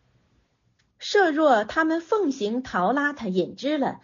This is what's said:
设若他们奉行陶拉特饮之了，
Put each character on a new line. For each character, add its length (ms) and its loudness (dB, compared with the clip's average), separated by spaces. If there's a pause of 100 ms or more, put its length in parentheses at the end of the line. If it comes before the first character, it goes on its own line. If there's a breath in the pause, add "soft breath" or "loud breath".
(960)
设 340 2
若 320 4
他 220 0
们 160 0
奉 300 0
行 300 -4
陶 300 0
拉 220 0
特 160 -8
饮 260 -2
之 220 -4
了， 260 -4